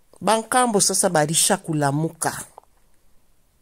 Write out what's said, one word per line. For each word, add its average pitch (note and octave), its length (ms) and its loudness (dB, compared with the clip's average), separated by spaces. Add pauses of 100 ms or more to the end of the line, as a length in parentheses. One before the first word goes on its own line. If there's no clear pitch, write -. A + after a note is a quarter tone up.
(200)
Bankambo A3 600 0
sasa F#3+ 280 2
barisha D#3+ 480 2
kulamuka. D3+ 760 -2 (1300)